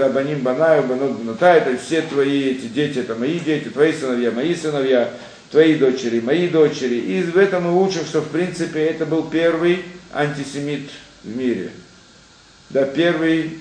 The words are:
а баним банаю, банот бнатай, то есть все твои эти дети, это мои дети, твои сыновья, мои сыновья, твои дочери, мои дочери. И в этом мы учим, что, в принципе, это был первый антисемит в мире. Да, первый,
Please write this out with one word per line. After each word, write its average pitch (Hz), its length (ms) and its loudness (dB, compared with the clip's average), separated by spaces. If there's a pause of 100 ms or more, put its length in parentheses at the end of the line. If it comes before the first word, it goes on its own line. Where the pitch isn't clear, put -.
а 135 80 2
баним 139 300 -2
банаю, 143 440 2
банот 131 280 -2
бнатай, 117 500 4
то 135 100 0
есть 123 140 -4
все 160 160 0
твои 139 500 0
эти 123 160 -6
дети, 135 320 -2
это 113 140 -4
мои 131 240 -2
дети, 151 300 -2
твои 143 260 2
сыновья, 120 380 0
мои 135 240 -2
сыновья, 135 540 2 (420)
твои 156 240 6
дочери, 120 460 2
мои 156 260 0
дочери. 143 480 2
И 185 280 -2
в 170 140 -2
этом 185 280 2
мы 175 180 2
учим, 175 220 -2
что, 151 160 -2
в - 80 -8
принципе, 165 560 -4
это 160 200 -2
был 151 180 0
первый 165 600 0 (300)
антисемит 143 760 -4 (360)
в 107 120 -10
мире. 110 320 -2 (1040)
Да, 135 140 2
первый, 160 760 0